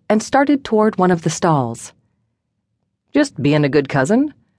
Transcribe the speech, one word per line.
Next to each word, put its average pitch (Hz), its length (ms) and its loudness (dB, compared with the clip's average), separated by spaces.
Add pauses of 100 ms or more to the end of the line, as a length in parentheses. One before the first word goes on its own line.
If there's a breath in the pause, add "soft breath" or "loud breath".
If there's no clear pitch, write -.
and 214 140 0
started 285 400 0
toward 220 340 0
one 180 140 2
of 170 100 0
the 170 80 -4
stalls. 143 640 -2 (1200)
"Just 277 300 -2
being 147 200 2
a 139 120 0
good 139 140 0
cousin," 214 440 0 (260)